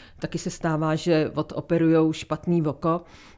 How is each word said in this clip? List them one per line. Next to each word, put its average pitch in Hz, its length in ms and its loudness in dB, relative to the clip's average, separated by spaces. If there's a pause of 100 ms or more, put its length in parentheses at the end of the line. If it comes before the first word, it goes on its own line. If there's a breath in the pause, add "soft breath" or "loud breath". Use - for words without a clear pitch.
(200 loud breath)
taky - 180 -8
se 180 120 -4
stává, 156 460 -2
že 156 400 2
odoperujou 160 800 2
špatný 160 500 -2
oko, 165 380 -2 (360 loud breath)